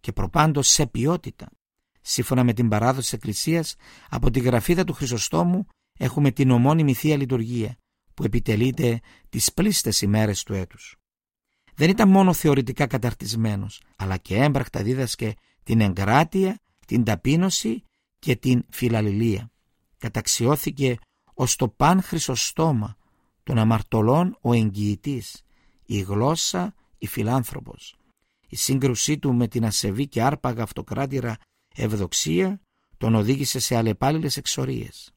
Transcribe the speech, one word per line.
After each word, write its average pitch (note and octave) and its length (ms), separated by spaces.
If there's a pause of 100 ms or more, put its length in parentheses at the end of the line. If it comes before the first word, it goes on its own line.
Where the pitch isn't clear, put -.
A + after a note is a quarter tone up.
και - 120
προπάντως D3 560
σε D3+ 180
ποιότητα. - 600 (520)
Σύμφωνα B2+ 440
με A#2+ 80
την A#2 160
παράδοση A#2 320
της - 120
Εκκλησίας, D#3 640 (340)
από A#2 220
τη A#2+ 100
γραφίδα B2 440
του - 80
Χρυσοστόμου D#3 720 (320)
έχουμε C3+ 320
την C3 200
ομώνυμη C3+ 440
Θεία D3+ 220
Λειτουργία, A#2+ 600 (380)
που D3 100
επιτελείται A#2 760 (280)
τις - 240
πλήστες F3 480
ημέρες G#2 420
του - 100
έτους. - 440 (800)
Δεν D#3+ 140
ήταν G3 180
μόνο F#3+ 240
θεωρητικά C3+ 540
καταρτισμένος, G#2+ 920 (160)
αλλά F#2+ 200
και F#2 200
έμπρακτα C3 460
δίδασκε A#2 520 (280)
την A2+ 180
εγκράτεια, B2+ 760 (280)
την A#2+ 180
ταπείνωση E3+ 800 (360)
και C3 180
την B2 340
φιλαλληλία. A2 800 (480)
Καταξιώθηκε B2 960 (380)
ως - 220
το B2 120
παν F3 340
Χρυσοστόμα C3 920 (460)
των A#2+ 160
αμαρτωλών A2+ 840
ο A#2+ 120
εγγυητής, G#2+ 880 (440)
η G#2 140
γλώσσα, C#3+ 720 (240)
η - 80
φιλάνθρωπος. - 880 (520)
Η - 80
σύγκρουσή C3+ 640
του C3+ 160
με A#2+ 140
την A2+ 160
ασεβή G#2+ 440
και A2+ 140
άρπαγα B2 400
αυτοκράτηρα B2+ 760 (380)
Ευδοξία D#3 840 (360)
τον A2+ 180
οδήγησε C3 440
σε A#2+ 180
αλλεπάλληλες C3+ 600
εξορίες. B2+ 800